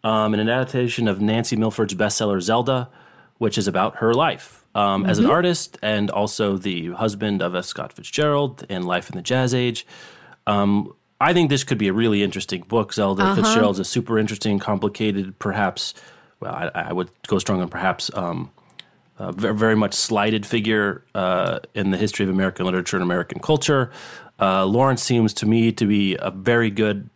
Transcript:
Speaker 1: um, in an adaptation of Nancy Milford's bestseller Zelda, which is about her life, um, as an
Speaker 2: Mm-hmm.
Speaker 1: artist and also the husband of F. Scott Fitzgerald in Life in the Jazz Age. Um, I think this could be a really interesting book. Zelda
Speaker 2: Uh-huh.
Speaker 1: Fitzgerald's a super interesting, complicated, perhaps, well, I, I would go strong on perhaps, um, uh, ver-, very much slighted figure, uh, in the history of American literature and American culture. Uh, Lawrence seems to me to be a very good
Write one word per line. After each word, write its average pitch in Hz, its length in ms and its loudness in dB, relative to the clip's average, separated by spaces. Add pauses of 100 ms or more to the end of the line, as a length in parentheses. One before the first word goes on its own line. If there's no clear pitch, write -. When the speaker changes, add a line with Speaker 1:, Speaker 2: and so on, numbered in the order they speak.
Speaker 1:
um, 107 300 2
in 107 60 0
an 107 100 0
adaptation 123 580 0
of 95 140 0
Nancy 110 340 0
Milford's 107 400 0
bestseller 104 460 0
Zelda, 120 480 0 (500)
which 110 180 0
is 98 100 0
about 92 300 -2
her 113 160 2
life, - 500 -2 (120)
um, 101 300 2
as 92 120 2
an 107 60 4
Speaker 2:
Mm-hmm. - 100 6
Speaker 1:
artist 175 480 0
and 107 300 0
also 101 460 0
the 87 340 -4
husband 101 500 -2
of 90 140 -2
F. 90 100 -4
Scott - 280 -10
Fitzgerald 143 760 -2
in 92 140 -4
Life 90 260 -2
in - 60 -10
the 180 80 -8
Jazz 127 300 0
Age. 123 340 -2 (580)
Um, 101 480 2 (280)
I 151 120 4
think 170 160 4
this 135 140 2
could 123 140 -2
be 101 100 2
a 95 60 2
really 107 280 2
interesting 95 460 -4
book. 110 240 0
Zelda 98 320 0
Speaker 2:
Uh-huh. 196 120 2
Speaker 1:
Fitzgerald's 110 440 4
a 98 60 -4
super 117 340 0
interesting, 104 400 0
complicated, 98 800 -2
perhaps, 98 540 -2 (480)
well, - 120 -8
I, 85 360 -6
I 87 40 -4
would 87 160 -4 (180)
go 98 120 2
strong 92 220 -2
on 87 80 -4
perhaps, 90 440 -4
um, 87 380 -6 (680)
uh, 95 140 -8
ver-, 101 220 -2
very 110 240 4
much 104 160 2
slighted 107 520 0
figure, 107 600 0 (100)
uh, 92 440 0 (140)
in 98 180 0
the 92 60 0
history 104 280 0
of 95 40 0
American 95 360 0
literature 92 320 -2
and 92 60 0
American 87 360 -2
culture. 139 520 2 (500)
Uh, 95 240 4
Lawrence 123 360 2
seems 117 340 2
to - 100 -4
me 113 260 4
to 110 140 0
be 101 340 2
a 95 120 -4
very 113 380 2
good 104 460 -2